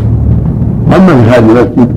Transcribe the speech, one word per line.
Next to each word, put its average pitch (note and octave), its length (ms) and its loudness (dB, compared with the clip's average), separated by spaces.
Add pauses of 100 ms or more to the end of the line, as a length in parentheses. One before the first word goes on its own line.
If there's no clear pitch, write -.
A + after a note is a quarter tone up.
(880)
أما F#3 200 2
في B2 220 2
هذا B2 100 2
المسجد A#2 580 0